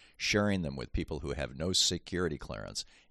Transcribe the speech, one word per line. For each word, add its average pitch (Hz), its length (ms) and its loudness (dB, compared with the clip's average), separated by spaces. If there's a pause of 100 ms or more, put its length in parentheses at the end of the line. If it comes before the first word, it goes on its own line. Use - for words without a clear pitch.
(180)
sharing 104 460 4
them 69 120 -2
with 64 160 -8
people 78 300 -2
who 69 100 -2
have 65 240 -4
no 82 160 0
security 87 640 2
clearance, 50 460 -8 (280)